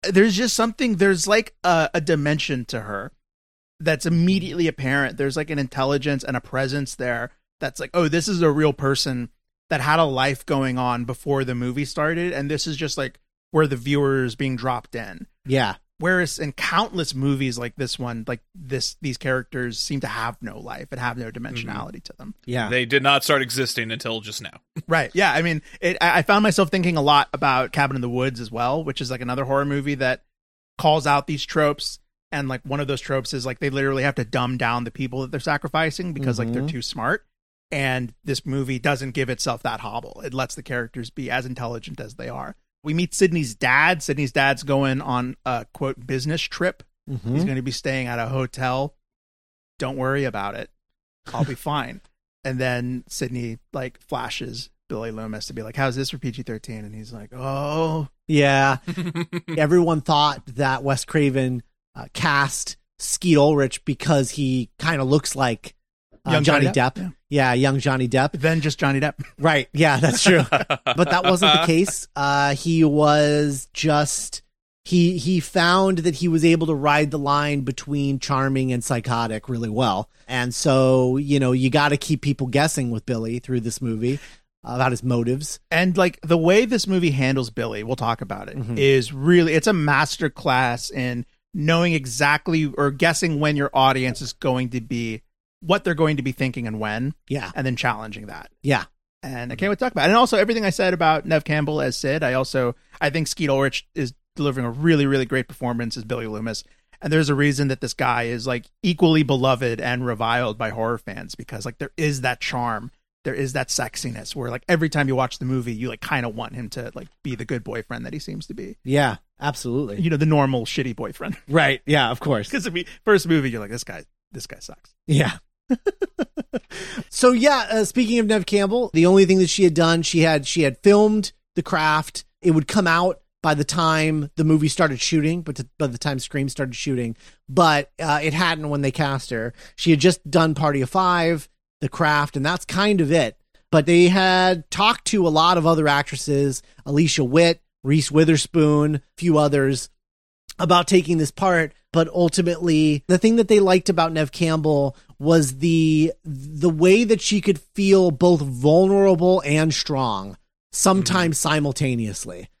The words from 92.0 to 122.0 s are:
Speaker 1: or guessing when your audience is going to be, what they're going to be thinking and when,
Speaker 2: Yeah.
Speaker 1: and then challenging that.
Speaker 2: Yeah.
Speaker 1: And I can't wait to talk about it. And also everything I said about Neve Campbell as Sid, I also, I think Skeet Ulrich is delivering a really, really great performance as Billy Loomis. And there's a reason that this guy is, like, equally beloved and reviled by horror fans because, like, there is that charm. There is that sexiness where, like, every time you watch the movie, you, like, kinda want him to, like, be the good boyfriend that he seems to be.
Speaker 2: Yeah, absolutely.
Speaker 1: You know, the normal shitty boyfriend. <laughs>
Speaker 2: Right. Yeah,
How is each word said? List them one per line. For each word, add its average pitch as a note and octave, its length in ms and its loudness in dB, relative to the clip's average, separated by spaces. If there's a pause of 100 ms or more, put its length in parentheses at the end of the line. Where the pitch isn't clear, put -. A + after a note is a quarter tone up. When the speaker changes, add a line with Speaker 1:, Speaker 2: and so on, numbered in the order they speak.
Speaker 1:
or C#3+ 140 2
guessing D#3+ 480 0
when D3+ 160 2
your C#3+ 180 -2
audience C3 480 2
is B2+ 120 -10
going B2+ 360 -4
to B2 120 -6
be, A2+ 400 -8 (400)
what F#3 220 0
they're F3 120 -2
going D3+ 220 0
to C3 60 -6
be C3 80 -4
thinking B2 360 -4
and A2 120 -8
when, A2 340 -4 (160)
Speaker 2:
Yeah. C3 260 -4
Speaker 1:
and C3 100 -4
then B2+ 100 -2
challenging G#2+ 520 -6
that. E2 240 -14 (100)
Speaker 2:
Yeah. C3+ 240 0 (380)
Speaker 1:
And B2 280 -10
I B2 40 -8
can't F#3+ 160 -4
wait G3 80 -4
to B3+ 60 -2
talk - 80 -2
about C#3 120 2
it. E3 40 6
And G#3 80 6
also A#3+ 200 4
everything G#3+ 280 0
I G3 40 2
said F#3 240 0
about D#3+ 320 2
Neve D#3 200 0
Campbell D3+ 360 -2
as C3 160 -2
Sid, C#3+ 240 -2
I B2+ 120 0
also, B2+ 420 -2 (260)
I D3+ 80 2
think D3+ 180 -2
Skeet D3+ 220 -4
Ulrich C3+ 460 0
is C3 180 -4 (220)
delivering C3+ 320 -2
a A#2 40 -4
really, D3 360 4
really C3+ 180 0
great C3 220 -4
performance A#2+ 500 -6
as A2+ 60 -12
Billy A2+ 240 -8
Loomis. G#2+ 360 -8 (380)
And D3 100 -4
there's D#3 180 2
a C#3+ 60 2
reason C#3+ 340 2
that C3 120 -4
this B2+ 140 -8
guy A#2+ 280 0
is, A#2 220 -4
like, B2 200 -4 (180)
equally D#3+ 400 4
beloved B2+ 580 0
and B2 240 -4
reviled A#2 540 -2
by A2+ 100 -4
horror A2+ 300 -4
fans - 340 -14
because, - 320 -14
like, A#2+ 140 -12
there C#3 180 -10
is D3 240 -2
that B2+ 200 -2
charm. A#2+ 500 -6 (320)
There C3+ 100 -6
is C3+ 200 -4
that C3 160 -4
sexiness A2+ 680 -8
where, A#2+ 160 -8
like, B2+ 180 -10
every D#3+ 200 2
time C#3+ 180 0
you C3 80 0
watch B2+ 240 -2
the C3 60 -8
movie, B2 280 -4
you, A#2 160 -8
like, A2+ 120 -12
kinda B2 280 -4
want A2+ 240 -10
him B2 160 -12
to, A#2+ 240 -12
like, - 140 -16 (160)
be C3 120 -6
the B2 80 -12
good A#2+ 200 -6
boyfriend A#2 420 -10
that - 80 -12
he D3+ 60 -10
seems D3+ 280 -12
to - 60 -14
be. - 300 -14
Speaker 2:
Yeah, C3 340 0 (240)
absolutely. B2+ 580 -4
Speaker 1:
You E3 120 2
know, D3+ 60 0
the D3+ 100 2
normal C3+ 380 2
shitty B2+ 300 -6
boyfriend. - 460 -10
<laughs> - 80 -20
Speaker 2:
Right. C#3 380 2
Yeah, C#3+ 240 4